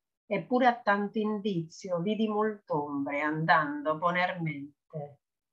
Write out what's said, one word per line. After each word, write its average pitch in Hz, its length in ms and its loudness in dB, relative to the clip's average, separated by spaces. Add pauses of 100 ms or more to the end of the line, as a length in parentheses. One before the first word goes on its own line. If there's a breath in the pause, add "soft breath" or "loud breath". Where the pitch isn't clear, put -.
(260)
eppure 240 400 2
a 240 80 6
tanto 202 440 0
indizio 196 840 -2
vidi 214 260 2
molt'ombre 147 960 -2
andando 156 760 0
ponermente. 160 1200 -4 (320)